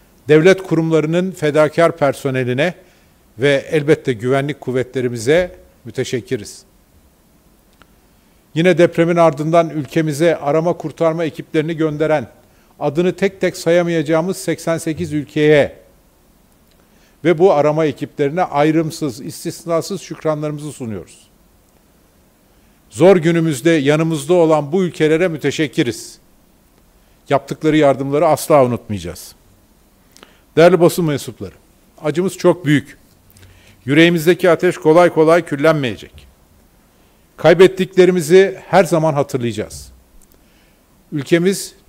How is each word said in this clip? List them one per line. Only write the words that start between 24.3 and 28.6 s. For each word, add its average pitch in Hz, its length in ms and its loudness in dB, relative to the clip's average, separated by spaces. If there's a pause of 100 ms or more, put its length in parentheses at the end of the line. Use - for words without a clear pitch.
olan 156 380 2
bu 190 120 0
ülkelere 160 440 0
müteşekkiriz. 143 880 -4 (1120)
Yaptıkları 147 480 -2
yardımları 139 500 2
asla 147 380 2